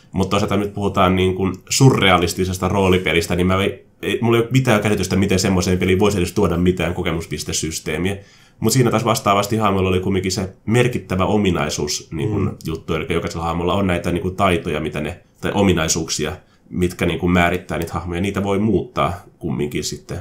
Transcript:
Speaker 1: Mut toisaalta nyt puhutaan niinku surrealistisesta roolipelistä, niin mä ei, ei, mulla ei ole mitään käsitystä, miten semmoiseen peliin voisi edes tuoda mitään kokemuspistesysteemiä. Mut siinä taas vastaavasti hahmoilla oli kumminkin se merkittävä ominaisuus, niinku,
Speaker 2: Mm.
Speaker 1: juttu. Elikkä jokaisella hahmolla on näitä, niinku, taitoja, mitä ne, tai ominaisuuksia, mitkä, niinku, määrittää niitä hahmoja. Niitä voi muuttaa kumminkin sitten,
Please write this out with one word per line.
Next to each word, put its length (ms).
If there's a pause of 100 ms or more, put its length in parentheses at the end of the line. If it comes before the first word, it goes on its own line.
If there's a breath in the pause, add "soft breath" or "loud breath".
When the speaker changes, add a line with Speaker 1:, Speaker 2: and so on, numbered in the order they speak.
(120 soft breath)
Speaker 1:
Mut 180
toisaalta 260
nyt 180
puhutaan 420
niinku 340 (180)
surrealistisesta 1000
roolipelistä, 680
niin 100
mä 160
ei, 240 (160)
ei, 200
mulla 160
ei 40
ole 100
mitään 280
käsitystä, 360
miten 220
semmoiseen 400
peliin 200
voisi 200
edes 140
tuoda 240
mitään 380
kokemuspistesysteemiä. 1200 (440 loud breath)
Mut 120
siinä 180
taas 140
vastaavasti 520
hahmoilla 320
oli 120
kumminkin 320
se 160 (180)
merkittävä 600
ominaisuus, 840
niinku, 260
Speaker 2:
Mm. 120 (160)
Speaker 1:
juttu. 280
Elikkä 200
jokaisella 300
hahmolla 300
on 120
näitä, 260
niinku, 180
taitoja, 500
mitä 200
ne, 220 (180)
tai 140
ominaisuuksia, 800 (380 soft breath)
mitkä, 360
niinku, 220
määrittää 500
niitä 140
hahmoja. 280
Niitä 220
voi 160
muuttaa 600 (180)
kumminkin 460
sitten, 360